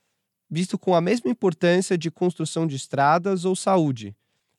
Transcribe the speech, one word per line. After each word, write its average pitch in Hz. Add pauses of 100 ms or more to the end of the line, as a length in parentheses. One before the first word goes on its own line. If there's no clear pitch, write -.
(500)
visto 180
com 185
a 170
mesma 233
importância 185
de 160
construção 165
de 143
estradas 165
ou 185
saúde. 143 (440)